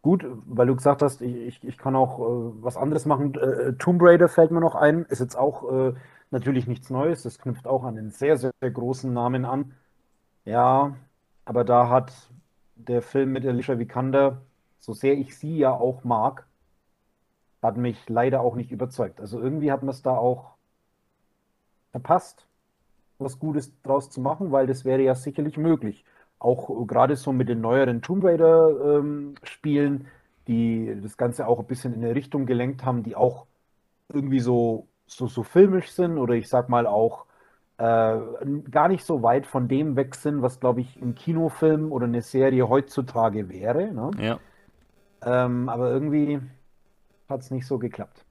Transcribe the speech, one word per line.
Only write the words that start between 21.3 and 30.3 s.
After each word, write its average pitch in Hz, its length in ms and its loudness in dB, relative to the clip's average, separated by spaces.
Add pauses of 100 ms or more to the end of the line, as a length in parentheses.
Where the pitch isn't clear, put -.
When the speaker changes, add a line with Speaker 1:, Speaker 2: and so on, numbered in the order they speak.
Speaker 1:
verpasst, 151 540 -2 (720)
was 135 200 -8
Gutes 151 340 -4 (100)
draus 135 260 0
zu 131 120 -10
machen, 156 300 -2
weil 135 160 4
das 131 180 -4
wäre 131 160 2
ja 131 140 4
sicherlich 147 420 -6
möglich. 151 480 -2 (340)
Auch, 120 300 0
äh, 117 160 -4
gerade 127 300 4
so 135 160 -6
mit 127 180 0
den 113 120 -2
neueren 120 400 2
Tomb 185 220 -2
Raider, 160 760 6
ähm, 143 440 -6
Spielen, 143 640 -2 (400)